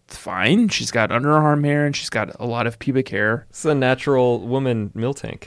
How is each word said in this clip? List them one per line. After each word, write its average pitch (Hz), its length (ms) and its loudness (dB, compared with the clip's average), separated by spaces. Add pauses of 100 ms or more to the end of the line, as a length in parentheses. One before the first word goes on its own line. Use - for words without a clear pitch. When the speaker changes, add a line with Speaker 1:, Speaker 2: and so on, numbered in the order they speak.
Speaker 1:
fine. 123 600 0
She's - 220 -4
got 110 200 0
underarm 147 540 2
hair 147 220 2
and 143 100 -2
she's - 140 -8
got 107 280 -4
a 113 60 -8
lot 117 220 -2
of 113 120 -6
pubic 131 300 -2
hair. 107 420 -2
Speaker 2:
It's - 140 -14
a 156 100 2
natural 127 720 2
woman 120 480 -2
Miltank. - 520 -6